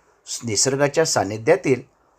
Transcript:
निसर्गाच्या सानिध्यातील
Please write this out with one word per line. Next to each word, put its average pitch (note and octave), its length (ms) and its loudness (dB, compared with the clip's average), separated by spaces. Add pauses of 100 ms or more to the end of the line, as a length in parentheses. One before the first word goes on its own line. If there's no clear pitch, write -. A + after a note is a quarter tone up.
(440)
निसर्गाच्या C#3 640 0
सानिध्यातील A#2+ 760 0 (380)